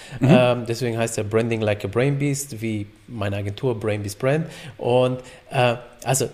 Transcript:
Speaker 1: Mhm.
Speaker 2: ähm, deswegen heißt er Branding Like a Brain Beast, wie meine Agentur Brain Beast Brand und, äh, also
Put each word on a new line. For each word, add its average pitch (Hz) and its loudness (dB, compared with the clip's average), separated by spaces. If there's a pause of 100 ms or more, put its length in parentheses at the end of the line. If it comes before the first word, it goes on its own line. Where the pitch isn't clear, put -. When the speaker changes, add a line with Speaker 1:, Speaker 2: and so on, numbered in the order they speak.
(200)
Speaker 1:
Mhm. 131 4
Speaker 2:
ähm, 123 6
deswegen 117 -2
heißt 113 -2
er 107 -2
Branding 110 0
Like 104 0
a - -4
Brain 139 0
Beast, 139 -4
wie 107 -4 (200)
meine 101 -4
Agentur 104 -4
Brain 104 -2
Beast 101 -8
Brand 151 0 (300)
und, 127 2 (320)
äh, 123 2 (280)
also 127 0